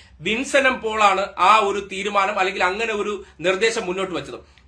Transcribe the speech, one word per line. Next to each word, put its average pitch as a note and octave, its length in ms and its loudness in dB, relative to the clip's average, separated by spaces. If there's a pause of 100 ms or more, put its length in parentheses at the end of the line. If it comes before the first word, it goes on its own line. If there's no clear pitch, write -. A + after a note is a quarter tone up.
(200)
വിൻസെന്റ് B3+ 480 0
എം B3 120 0
പോളാണ് G#3 460 2 (120)
ആ G3+ 240 6
ഒരു G3+ 300 -2
തീരുമാനം G3 460 0
അല്ലെങ്കിൽ G3 260 0
അങ്ങനെ G#3+ 280 -2
ഒരു G#3 320 -4 (160)
നിർദ്ദേശം F#3+ 460 0
മുന്നോട്ട് F#3 280 -4
വെച്ചത്. C#3 200 -8 (340)